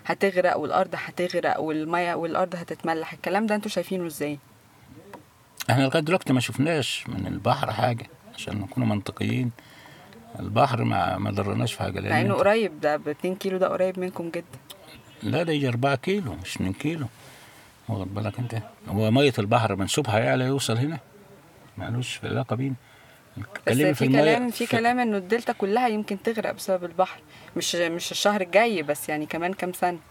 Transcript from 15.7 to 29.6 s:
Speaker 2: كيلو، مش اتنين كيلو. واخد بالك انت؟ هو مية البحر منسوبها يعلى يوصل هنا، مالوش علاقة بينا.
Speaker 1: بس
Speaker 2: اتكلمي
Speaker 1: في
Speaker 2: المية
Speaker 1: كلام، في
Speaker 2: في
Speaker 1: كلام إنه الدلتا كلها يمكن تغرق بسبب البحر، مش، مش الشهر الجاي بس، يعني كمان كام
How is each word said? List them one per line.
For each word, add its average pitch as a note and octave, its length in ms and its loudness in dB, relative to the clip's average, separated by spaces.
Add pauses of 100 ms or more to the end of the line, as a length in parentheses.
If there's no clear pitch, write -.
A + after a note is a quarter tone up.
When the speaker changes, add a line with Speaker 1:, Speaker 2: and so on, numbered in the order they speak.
Speaker 2:
كيلو، F#3 380 -2 (100)
مش - 120 -10
اتنين F#2 180 -2
كيلو. D3+ 320 -4 (840)
واخد G2 240 -6
بالك G#2 260 -4
انت؟ A#2+ 160 -6 (320)
هو G#2+ 240 2
مية C#3 280 6
البحر A2 360 4
منسوبها G#2 440 2
يعلى C3 260 2
يوصل C3 320 0
هنا، D3 220 -2 (800)
مالوش A#2 460 -6
علاقة B2+ 320 -2
بينا. C3 200 -2 (640)
Speaker 1:
بس G2 60 -8
Speaker 2:
اتكلمي C#3 500 2
Speaker 1:
في B2 120 0
Speaker 2:
المية C3+ 160 6
Speaker 1:
كلام، D#3+ 280 6
في A#3 160 -4
Speaker 2:
في A#3+ 120 2
Speaker 1:
كلام A#3+ 220 2
إنه A3 180 2
الدلتا A3+ 360 -2
كلها A3 340 2
يمكن G#3+ 360 -2
تغرق A3 280 -2
بسبب F#3 320 -2
البحر، F3 360 0 (360)
مش، F3 200 -2
مش E3+ 360 -2
الشهر G3+ 300 2
الجاي F#3 420 4
بس، D3 260 -4
يعني D3+ 160 -2
كمان E3+ 280 -2
كام F3+ 200 -6